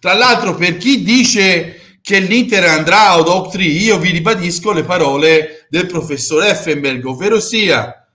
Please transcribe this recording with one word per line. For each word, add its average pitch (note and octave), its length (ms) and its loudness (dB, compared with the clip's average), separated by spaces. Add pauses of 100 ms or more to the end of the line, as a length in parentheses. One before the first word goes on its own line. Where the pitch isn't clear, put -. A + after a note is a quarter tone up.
Tra F3+ 140 0
l'altro, A3+ 420 2
per F3 200 -2
chi A#3 280 0
dice F#3+ 960 0
che G3 180 2
l'Inter G3 460 0
andrà F3 460 4
ad E3 180 4
Octree, F#3 400 -2
io G3 300 2
vi E3+ 120 -2
ribadisco F3 640 -2
le D#3+ 100 -2
parole D#3 880 0
del F3+ 160 -2
professor D#3+ 560 -4
Effenberg, C#3+ 640 -2
ovvero E3 340 -2
sia F#3+ 760 -4